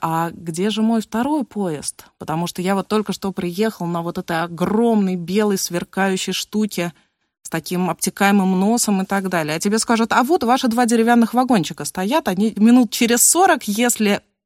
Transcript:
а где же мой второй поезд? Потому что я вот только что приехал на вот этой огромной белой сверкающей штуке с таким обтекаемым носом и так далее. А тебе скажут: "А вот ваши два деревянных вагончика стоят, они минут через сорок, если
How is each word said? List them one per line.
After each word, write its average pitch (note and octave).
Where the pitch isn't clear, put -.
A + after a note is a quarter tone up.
а E3
где E3+
же G#3+
мой A3+
второй B3+
поезд? F3
Потому E3+
что -
я F#3
вот F#3+
только G#3
что G3
приехал F3+
на E3+
вот E3+
этой E3+
огромной F#3
белой G3
сверкающей F#3+
штуке G#3
с -
таким F3
обтекаемым F#3+
носом G#3
и F#3+
так F#3+
далее. D#3
А E3+
тебе G#3
скажут: A3+
"А A3
вот D4+
ваши B3
два A#3
деревянных A#3
вагончика A3+
стоят, A#3+
они G3+
минут A#3
через A#3+
сорок, F4
если G#3+